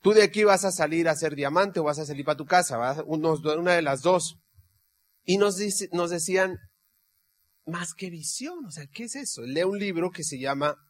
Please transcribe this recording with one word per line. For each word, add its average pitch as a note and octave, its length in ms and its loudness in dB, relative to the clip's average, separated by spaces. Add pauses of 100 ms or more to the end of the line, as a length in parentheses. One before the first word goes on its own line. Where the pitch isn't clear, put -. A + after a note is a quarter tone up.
Tú G3 100 6
de G#3+ 120 10
aquí G#3 200 2
vas G3 220 4
a F#3+ 80 0
salir E3 340 0
a D#3 80 2
ser D3+ 200 -4
diamante E3+ 440 0
o D#3+ 40 0
vas D3 140 0
a D#3 80 -6
salir C#3 200 -8
pa' D3+ 100 0
tu C#3+ 100 -10
casa, F3+ 300 2
vas, B2+ 300 -2
unos, D#3 400 0
una E3+ 280 2
de E3+ 80 4
las C#3 200 -2
dos. F3 360 2 (840)
Y F#3 140 2
nos G3+ 180 4
dice, G3 380 -4
nos E3+ 160 0
decían, F#3 480 0 (1080)
"Más F3 280 -8
que F#3+ 160 -10
visión", B3+ 560 -10
o E3+ 60 -16
sea, C#3+ 160 -14
¿qué - 180 -14
es A#3 100 -10
eso? B3+ 280 -10
Lee C3+ 200 -2
un G3 160 0
libro F3+ 320 -2
que D#3+ 140 -10
se C#3 120 -6
llama C#3 380 0 (140)